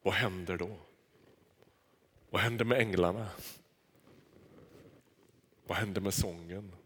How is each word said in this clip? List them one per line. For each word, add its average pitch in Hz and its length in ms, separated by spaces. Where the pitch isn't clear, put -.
Vad 95 120
händer 92 420
då? 92 200
Vad 95 120
händer 117 220
med 123 140
änglarna? 101 500
Vad 98 120
händer 101 220
med 98 140
sången? 90 580